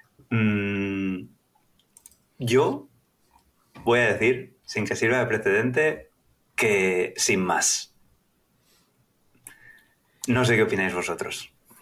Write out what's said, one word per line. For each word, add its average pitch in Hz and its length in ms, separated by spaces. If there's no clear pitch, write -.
Mm, 101 960
yo 131 520
voy 120 160
a 110 140
decir, 123 520
sin 104 200
que 104 100
sirva 120 240
de 120 60
precedente, 123 840
que 95 640
sin 98 260
más. - 520
No 123 180
sé 120 100
qué 110 80
opináis 95 300
vosotros. - 580